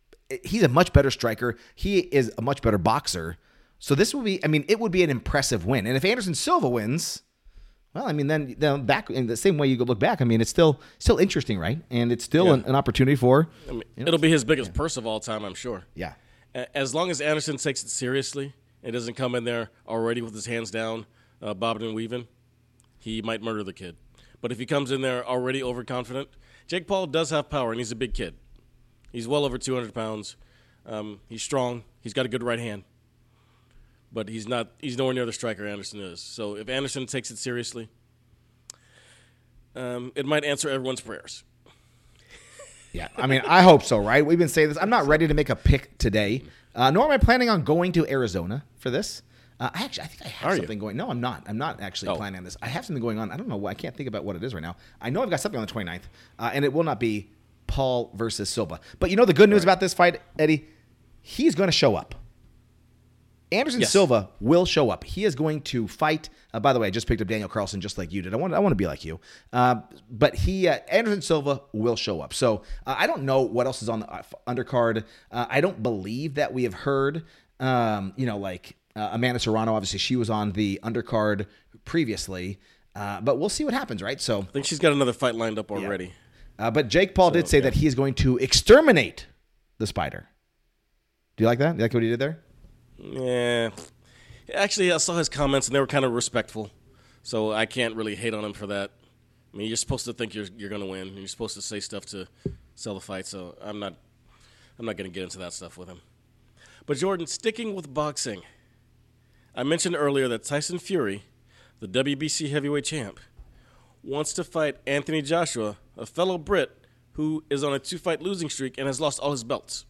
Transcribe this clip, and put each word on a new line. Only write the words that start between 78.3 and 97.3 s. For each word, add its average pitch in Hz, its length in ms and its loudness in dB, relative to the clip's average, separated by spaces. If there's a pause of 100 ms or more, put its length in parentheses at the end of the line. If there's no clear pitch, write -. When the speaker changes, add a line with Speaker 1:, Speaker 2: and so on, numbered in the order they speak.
Speaker 1:
like, 95 400 -10 (180)
uh, 107 180 -6
Amanda 123 260 0
Serrano, 110 340 2
obviously 101 240 -2
she 127 180 -2
was 113 140 0
on 104 220 0
the 98 320 -2
undercard 107 640 -2 (380)
previously. 98 720 -4 (360)
Uh, 101 260 -8
but 135 180 0
we'll 196 100 0
see 294 140 -4
what 262 100 -2
happens, 123 300 -6
right? 120 180 -6
So 104 200 -2
Speaker 2:
I 95 40 -6
think 139 220 -4
she's 147 120 -4
got 160 120 6
another 135 220 2
fight 123 200 0
lined 113 240 -2
up 104 140 -6
Speaker 1:
Yeah. 98 60 -4
Speaker 2:
already. 95 360 -6 (460)
Speaker 1:
Uh, 110 100 0
but 123 180 0
Jake 180 280 2
Paul 180 140 6
Speaker 2:
So, - 40 -2
Speaker 1:
did 170 140 2
say 156 100 6
Speaker 2:
yeah. 135 60 6
Speaker 1:
that 131 120 2
he 151 120 4
is 131 80 2
going 135 200 0
to 127 220 4
exterminate 190 880 6 (540)
the 107 80 0
spider. 71 400 -6 (1080)
Do 110 80 2
you 113 40 6
like 120 120 4
that? 156 180 2
You 104 40 0
like 113 140 0
what 117 80 2
he 113 60 2
did 117 100 0
there? 156 240 -4 (580)
Speaker 2:
Yeah. 120 680 -2 (840)
Actually, 196 380 2
I 160 60 4
saw 170 180 0
his 165 140 0
comments, 139 380 0
and 123 80 -2
they 139 40 6
were 131 80 2
kind 143 160 2
of 127 80 2
respectful. 110 580 -4 (540)
So 107 300 -2